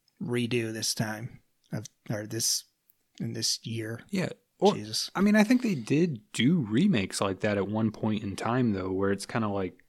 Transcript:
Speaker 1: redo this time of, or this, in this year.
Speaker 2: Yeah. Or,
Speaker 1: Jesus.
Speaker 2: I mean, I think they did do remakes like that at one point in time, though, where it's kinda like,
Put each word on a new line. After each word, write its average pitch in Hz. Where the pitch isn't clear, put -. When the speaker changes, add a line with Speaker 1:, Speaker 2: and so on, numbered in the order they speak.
Speaker 1:
redo 117
this 110
time 110
of, 110
or 107
this, -
in 117
this 113
year. 113
Speaker 2:
Yeah. 185
Or, 196
Speaker 1:
Jesus. 107
Speaker 2:
I 175
mean, 208
I 214
think 247
they 220
did 139
do 156
remakes 117
like 95
that 104
at 95
one 107
point 107
in 98
time, 120
though, 95
where 98
it's 98
kinda 113
like, 98